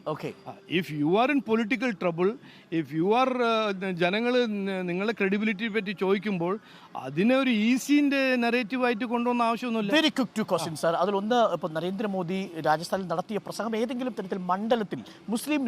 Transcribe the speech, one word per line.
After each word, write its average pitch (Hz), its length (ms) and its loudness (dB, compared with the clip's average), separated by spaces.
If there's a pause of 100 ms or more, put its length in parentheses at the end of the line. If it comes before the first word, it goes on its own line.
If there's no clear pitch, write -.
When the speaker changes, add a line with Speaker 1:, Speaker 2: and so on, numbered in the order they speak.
(140)
Speaker 1:
ഓക്കെ. 147 160 -8 (500)
Speaker 2:
If - 80 -6 (120)
you 151 100 2 (100)
are 262 140 4
in 254 160 2
political 226 420 0 (100)
trouble, 180 280 2 (500)
if 135 80 -6 (100)
you 170 80 2 (140)
are, 262 120 2 (180)
ആ, 202 420 0 (100)
ജനങ്ങൾ 226 320 2 (120)
ന-, 196 340 -2 (100)
നിങ്ങളെ 202 300 -2
ക്രെഡിബിലിറ്റിയെ 208 560 0
പറ്റി 208 260 -2
ചോദിക്കുമ്പോൾ 196 540 0 (480)
അതിനെ 185 380 2
ഒരു 254 100 2 (160)
ഇ 254 160 4
സിൻ്റെ 277 380 4 (220)
നറേറ്റീവായിട്ട് 247 600 0
കൊണ്ടുവന്ന 240 460 0
ആവശ്യമൊന്നുമില്ല. 226 480 -2
Speaker 1:
Very 311 200 4
quick 240 200 -2
two 214 160 -2
questions, 160 260 -4
Speaker 2:
ആ. - 40 -2
Speaker 1:
sir. 165 180 4
അതിലൊന്ന്, 202 380 2 (180)
ഇപ്പോൾ 170 200 -6
നരേന്ദ്രമോദി 190 600 -4 (280)
രാജസ്ഥാനിൽ 175 460 0
നടത്തിയ 190 320 -4
പ്രസംഗം 214 360 -6
ഏതെങ്കിലും 254 360 -4
തരത്തിൽ 196 200 -6 (120)
മണ്ഡലത്തിൽ 202 520 -2 (260)
മുസ്ലിം 277 400 -2